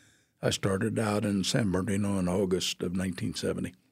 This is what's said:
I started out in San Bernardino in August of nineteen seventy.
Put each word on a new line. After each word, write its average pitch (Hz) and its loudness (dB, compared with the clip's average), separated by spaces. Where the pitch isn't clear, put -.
I - 2
started 104 0
out 107 0
in 101 2
San 110 2
Bernardino 98 0
in 90 2
August 92 0
of 90 -2
nineteen 92 -2
seventy. - -4